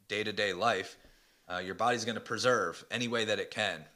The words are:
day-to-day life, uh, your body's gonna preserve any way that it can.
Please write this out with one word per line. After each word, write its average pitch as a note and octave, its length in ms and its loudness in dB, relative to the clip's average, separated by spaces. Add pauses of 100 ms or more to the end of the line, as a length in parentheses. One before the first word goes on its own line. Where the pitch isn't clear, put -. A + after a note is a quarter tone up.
day-to-day G#2 460 0
life, F#2+ 440 0 (540)
uh, F2+ 60 -2
your F#2 180 -4
body's A2+ 300 2
gonna A2 140 -4
preserve A2 720 2
any A#2+ 160 -2
way A2+ 180 0
that G#2 140 2
it F#2 120 -6
can. F#2 320 -2 (120)